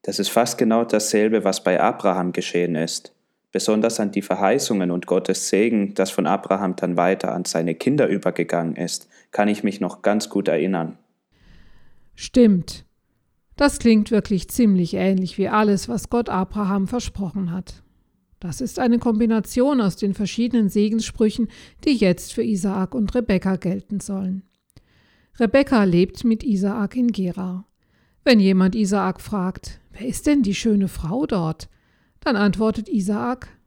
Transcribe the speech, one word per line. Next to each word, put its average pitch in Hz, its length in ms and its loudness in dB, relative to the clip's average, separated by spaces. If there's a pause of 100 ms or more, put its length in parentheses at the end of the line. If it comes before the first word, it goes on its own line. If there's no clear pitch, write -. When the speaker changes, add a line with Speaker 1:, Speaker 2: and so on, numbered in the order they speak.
Speaker 1:
das - 200 -6
ist 98 100 -2
fast 120 260 0
genau 117 280 2
dasselbe, 110 600 0
was 95 180 0
bei 92 200 2
Abraham 90 500 0
geschehen 87 440 -2
ist. - 380 -6 (380)
Besonders 107 480 0
an 101 100 0
die 98 120 -2
Verheißungen 98 680 0
und 87 160 -4
Gottes - 440 0
Segen, 104 420 2
das 95 180 0
von 92 160 -2
Abraham 95 480 0
dann 90 220 -2
weiter 92 380 0
an 90 100 -6
seine 85 300 -2
Kinder 131 340 0
übergegangen 85 680 -2
ist, - 320 -8 (260)
kann 104 160 0
ich 104 160 -2
mich 98 160 -2
noch 90 200 -6
ganz 104 300 -2
gut 98 180 -2
erinnern. 82 480 -2 (1160)
Speaker 2:
Stimmt. - 720 2 (680)
Das 285 240 2
klingt 220 300 4
wirklich 208 380 0
ziemlich 196 460 2
ähnlich 185 420 0
wie 196 120 0
alles, 208 420 2
was 233 180 -6
Gott 240 220 -2
Abraham 196 580 -2
versprochen 196 640 -6
hat. - 300 -10 (580)
Das 170 200 -10
ist 247 180 -6
eine 240 220 2
Kombination 240 800 0
aus 196 160 0
den 196 180 -2
verschiedenen 226 540 0
Segenssprüchen, 214 800 0 (360)
die 294 120 4
jetzt 190 360 0
für 226 120 -2
Isaak 190 500 -2
und 220 180 -2
Rebekka 190 440 0
gelten 190 420 -6
sollen. 190 460 -6 (960)
Rebekka 214 420 4
lebt 185 400 2
mit 226 220 0
Isaak 202 500 -2
in 240 160 0
Gerar. 185 560 -6 (560)
Wenn 247 160 6
jemand 190 380 4
Isaak 190 440 0
fragt: - 600 -8 (100)
"Wer - 160 -12
ist - 220 -4
denn 294 160 4
die 196 100 0
schöne 202 320 2
Frau 196 400 -4
dort?", 165 420 -4 (520)
dann 262 160 0
antwortet 208 520 0
Isaak 233 600 -4 (180)